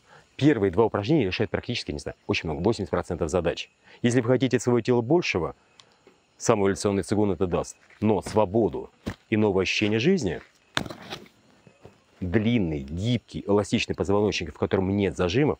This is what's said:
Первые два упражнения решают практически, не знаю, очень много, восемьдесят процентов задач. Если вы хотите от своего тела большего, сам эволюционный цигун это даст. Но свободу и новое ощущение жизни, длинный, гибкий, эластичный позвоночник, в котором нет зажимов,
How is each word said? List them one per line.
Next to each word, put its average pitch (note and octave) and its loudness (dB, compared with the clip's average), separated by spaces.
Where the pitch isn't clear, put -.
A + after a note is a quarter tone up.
Первые A#2+ 4
два F#2+ 4
упражнения G#2+ 2
решают G2+ -2
практически, - -4
не D2 -6
знаю, - -10
очень G2 -2
много, D#2 -4
восемьдесят G#2 0
процентов F2 -2
задач. F2 -2
Если A#2+ 2
вы A2+ 0
хотите B2+ 2
от - -6
своего A#2+ 2
тела A#2+ 2
большего, A#2+ 0
сам A2 -4
эволюционный G2 -2
цигун G#2 -2
это F2+ -4
даст. - -6
Но G#2 0
свободу G#2+ -2
и A2 0
новое G2+ 2
ощущение G#2 0
жизни, B2 0
длинный, F#2+ 0
гибкий, F#2 -4
эластичный G2+ 0
позвоночник, G2 0
в - -20
котором G2 0
нет G2 0
зажимов, F#2 2